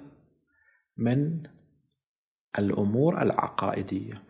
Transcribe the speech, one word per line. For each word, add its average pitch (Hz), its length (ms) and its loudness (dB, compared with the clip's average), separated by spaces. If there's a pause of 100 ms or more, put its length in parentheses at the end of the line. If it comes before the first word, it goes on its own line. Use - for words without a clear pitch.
(960)
من 143 460 0 (1160)
الأمور 104 640 2
العقائدية. 101 1080 -2